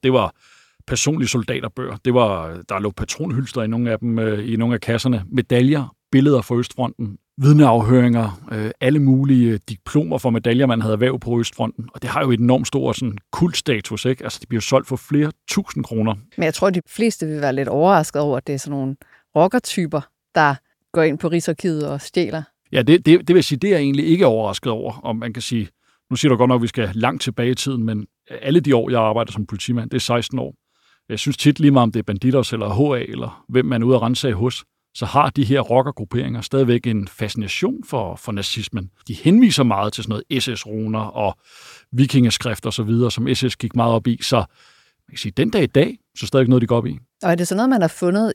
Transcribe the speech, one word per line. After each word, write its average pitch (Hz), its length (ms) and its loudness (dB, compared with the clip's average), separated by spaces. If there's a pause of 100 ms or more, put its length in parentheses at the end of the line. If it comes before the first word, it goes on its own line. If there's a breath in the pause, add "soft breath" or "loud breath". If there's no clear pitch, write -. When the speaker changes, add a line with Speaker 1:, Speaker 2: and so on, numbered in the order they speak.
Speaker 1:
Det 131 100 2
var 107 220 2 (540 soft breath)
personlige 127 400 -2
soldaterbøger. 123 640 -6 (100)
Det 127 80 2
var, 87 560 0
der 98 100 -4
lå 104 120 -4
patronhylster 127 720 -6
i 107 40 -4
nogle 117 240 -2
af 107 80 -2
dem, 117 200 -2
øh, 110 340 -2
i - 20 0
nogle 117 200 0
af 104 60 -4
kasserne. 117 500 0
Medaljer, 131 640 2 (160)
billeder 135 300 6
fra 120 140 -4
Østfronten, 117 640 -6 (200)
vidneafhøringer, 120 1040 4 (100)
øh, 110 200 -6 (100)
alle 143 180 2
mulige 131 600 4 (100)
diplomer 151 480 -2
for 127 120 -2
medaljer, 120 360 0
man 117 160 0
havde 110 120 0
erhvervet 127 280 0
på 120 180 -2
Østfronten. 117 540 -6
Og - 80 -18
det 113 80 -8
har 151 120 -2
jo 135 100 0
et 110 80 2
enormt 123 280 2
stor 131 240 -2
sådan 110 260 -6 (140)
kultstatus, 123 720 -4
ikke? 127 180 -2
Altså, - 180 -10
det - 80 -16
bliver 113 120 -4
solgt - 260 0
for 131 80 -6
flere 147 360 -2 (180)
tusind - 340 -6
kroner. 110 320 -2 (220)
Speaker 2:
Men 170 60 -4
jeg 160 100 0
tror, 196 160 2
de 175 180 0
fleste 208 400 -2
vil 151 140 -6
være 139 120 0
lidt 135 140 -2
overrasket 156 540 2
over, 147 160 0
at - 100 -10
det 147 80 -4
er 131 40 -6
sådan 143 200 -8
nogle 135 160 -6 (400 soft breath)
rockertyper, 165 640 0 (340)
der 147 200 4 (380)
går 165 100 2
ind 151 140 0
på 180 100 -4
Rigsarkivet 160 600 -2
og 143 140 -8
stjæler. 175 420 -4 (280)
Speaker 1:
Ja, 131 100 2
det, 147 240 6
det, 170 140 8
det 160 80 -14
vil 175 80 6
jeg 160 80 6
sige, 139 160 -4
det 196 80 -2
er 208 60 4
jeg 156 80 2
egentlig 139 260 0
ikke 175 180 4
overrasket 110 460 0
over, 113 220 -6 (100)
om 117 120 -6
man 113 180 -8
kan 117 80 -10
sige. 110 260 -4 (420)
Nu 127 60 -4
siger 151 140 2
du 123 80 4
godt 123 100 4
nok, 127 120 4
at - 20 -2
vi 117 60 0
skal 107 260 -4
langt 120 280 -2
tilbage 120 300 -2
i 123 40 -2
tiden, 123 280 -4
men 107 220 -4 (360)
alle 143 180 2
de 135 160 2
år, 113 140 0
jeg 120 100 0
arbejder 110 320 0
som 104 140 -6
politimand, 117 440 -6
det 127 80 -6
er 117 40 -4 (140)
seksten 120 240 -4
år. 135 160 -8 (540)
Jeg 107 100 -6
synes 143 180 -4
tit 147 220 2
lige 143 120 6
meget, 131 120 6
om 113 80 0
det 113 80 -4
er 101 40 -4
Bandidos 120 500 -2
eller 107 160 -4
H 131 280 0
A, 113 140 -8
eller 117 380 -12
hvem 123 160 2
man 127 160 0
er 117 40 2
ude 127 100 4
at 113 60 4
ransage 123 320 0
hos, 113 300 -4 (300)
så - 120 -8
har 139 240 2
de 143 140 0
her 131 160 0
rockergrupperinger 120 800 -2
stadigvæk 120 460 0
en 107 200 -4
fascination 113 800 -6
for, 98 300 -6
for - 160 -12
nazismen. 101 580 -8 (180)
De 113 60 -8
henviser 180 500 4
meget 104 300 0
til 110 100 -10
sådan 104 260 -6
noget 131 140 -4
S 117 160 -6
S-runer 110 400 -6
og 107 380 -4 (540 loud breath)
vikingeskrift 123 760 0
og 107 80 -4
så 117 100 -4
videre, 117 280 0
som 117 240 -4
S 131 140 -2
S - 80 -8
gik - 180 -8
meget 117 180 2
op 113 140 0
i. 117 140 0
Så - 140 -2
man 107 100 2 (640 soft breath)
kan - 80 -20
sige, 104 200 -8
den 165 120 0
dag 208 140 0
i 120 40 2
dag, 202 300 2 (180)
så 143 100 -10
er - 20 -6
stadigvæk 131 220 2
noget, 123 120 6
de 110 60 0
går 117 100 2
op 117 100 -2
i. 127 120 -10 (240)
Speaker 2:
Og 180 80 0
er 175 40 2
det 175 120 -4
sådan 190 100 -2
noget, 247 120 2
man 240 120 2
har 165 60 4
fundet 190 480 0